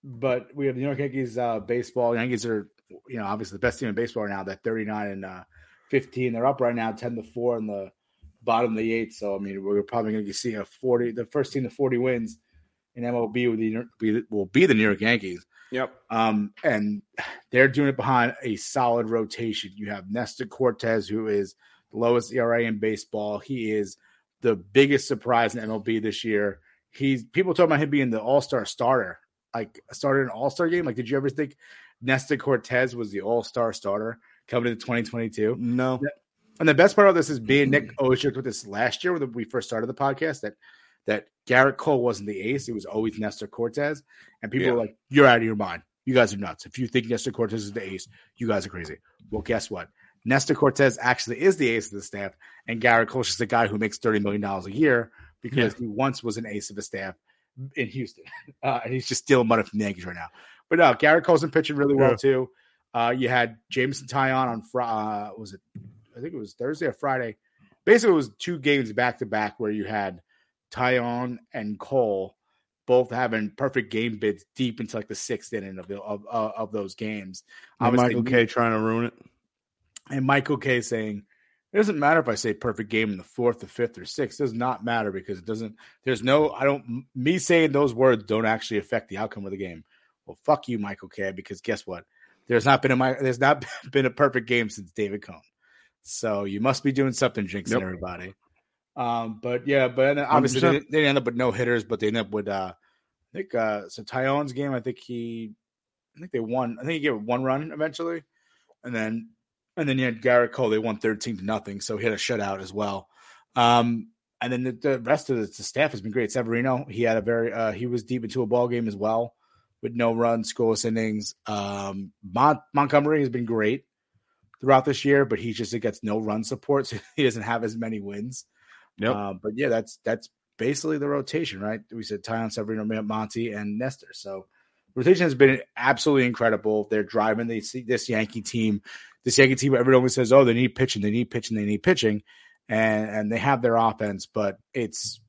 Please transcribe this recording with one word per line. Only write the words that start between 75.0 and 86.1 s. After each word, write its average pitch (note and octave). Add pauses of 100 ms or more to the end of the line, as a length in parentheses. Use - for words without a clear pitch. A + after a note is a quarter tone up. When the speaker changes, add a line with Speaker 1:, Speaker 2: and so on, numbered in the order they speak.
Speaker 1:
the G#2+
sixth -
inning G2
of F2+
the, G2+
of, G#2
uh, A2
of A2
those G2+
games. G#2 (380)
Speaker 2:
And A#2+
Speaker 1:
Obviously, B2
Speaker 2:
Michael A#2+
Kay A#2
trying A#2
to A2
ruin A2+
it. - (960)
Speaker 1:
And C3+
Michael C#3
Kay B2
saying, G#2+ (480)
"It G3
doesn't G3+
matter D3+
if C#3+
I A2
say G#2+
perfect G#2+
game A2
in G2
the F2+
fourth, A#2+
the -
fifth, A#2
or -
sixth. -
It D3
does A#2+
not A#2
matter A2+
because F#2
it F2
doesn't, A2 (280)
there's A#2+